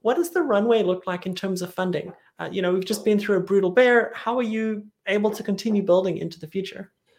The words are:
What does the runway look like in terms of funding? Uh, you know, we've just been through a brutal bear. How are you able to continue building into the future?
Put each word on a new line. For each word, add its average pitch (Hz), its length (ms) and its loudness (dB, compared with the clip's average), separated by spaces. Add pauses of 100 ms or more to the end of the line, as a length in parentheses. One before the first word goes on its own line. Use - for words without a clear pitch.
What 233 160 2
does 339 140 -2
the 359 100 0
runway 226 420 2
look 185 240 -2
like 180 180 -6
in 185 80 -4
terms 185 280 -4
of 175 120 -10
funding? 180 380 -4 (260)
Uh, 160 140 -8
you 180 100 -4
know, 180 120 2
we've 185 100 0
just 208 220 -4
been 208 120 4
through 202 200 0
a 175 40 2
brutal 185 300 2
bear. 240 420 4
How 240 240 -4
are 254 60 0
you 220 420 -4 (220)
able 208 240 0
to 208 100 -8
continue 202 420 0
building 180 340 2
into 165 200 -8
the 156 100 -14
future? 190 440 -10 (280)